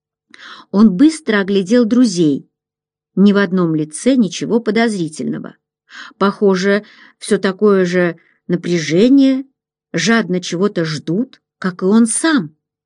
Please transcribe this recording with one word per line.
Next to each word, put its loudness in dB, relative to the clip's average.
Он 4
быстро 0
оглядел 0
друзей. 0
Ни 4
в 2
одном 0
лице -2
ничего -2
подозрительного. -4
Похоже, 0
всё -2
такое 0
же -2
напряжение, 2
жадно -2
чего-то -4
ждут, -6
как -8
и -2
он 4
сам. -2